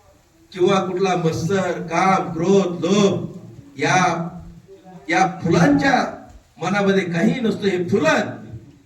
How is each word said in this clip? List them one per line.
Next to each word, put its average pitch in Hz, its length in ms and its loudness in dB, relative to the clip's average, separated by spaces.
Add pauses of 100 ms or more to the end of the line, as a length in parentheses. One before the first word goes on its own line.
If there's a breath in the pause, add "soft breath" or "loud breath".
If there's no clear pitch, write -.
(520)
किंवा 190 320 2
कुठला 185 320 0
मत्सर, 175 720 -2
काम, 180 420 0
क्रोध, 175 520 2
लोभ 196 520 0 (400)
या, 170 520 0 (800)
या 180 360 0
फुलांच्या 262 840 2 (360)
मनामध्ये 196 420 0
काही 170 360 0
नसतं. 202 280 -2
हे 180 160 0
फुलं 262 580 0 (440)